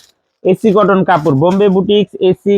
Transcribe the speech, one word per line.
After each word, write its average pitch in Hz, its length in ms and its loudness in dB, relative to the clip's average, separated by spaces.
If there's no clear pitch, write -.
এসি 185 340 0
কটন 196 220 0
কাপড়, 156 320 0
বোম্বে 196 340 0
বুটিক্স 196 360 -2
এসি 196 280 -2